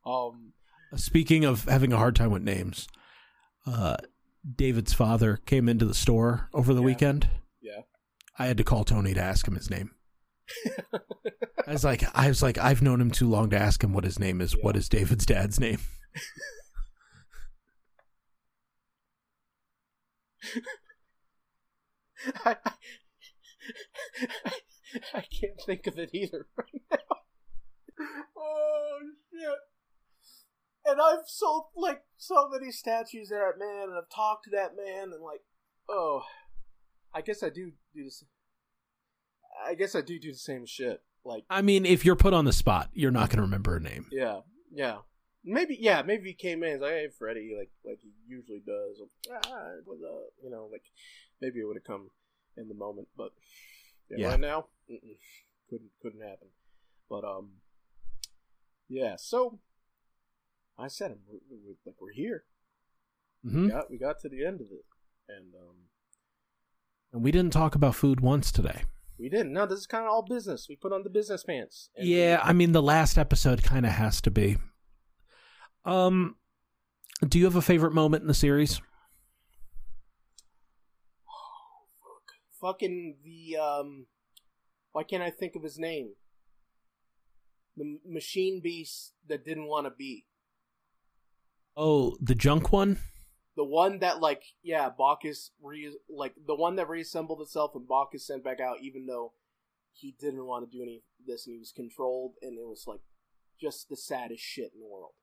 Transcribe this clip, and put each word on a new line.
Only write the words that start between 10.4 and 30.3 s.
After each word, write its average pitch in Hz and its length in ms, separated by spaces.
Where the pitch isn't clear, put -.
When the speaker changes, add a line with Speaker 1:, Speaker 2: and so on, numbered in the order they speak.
Speaker 1:
<laughs> - 160
Speaker 2:
I 143 60
was 147 120
like, 131 180
I 131 140
was 135 140
like, 123 160
"I've 131 240
known 127 180
him 120 100
too 120 180
long 107 220
to 104 80
ask 104 240
him 101 120
what 95 100
his 92 140
name 92 220
is. 90 140
Speaker 1:
Yeah. - 100
Speaker 2:
What 104 120
is 95 120
David's 101 360
dad's 104 360
name?" 113 180
Speaker 1:
<laughs> - 100
I, 233 120
I, - 80
I 240 80
can't - 440
think 190 200
of 196 120
it 170 140
either 180 400
<laughs> - 40
right - 340
now. 302 80
Oh, 302 640
shit. 320 260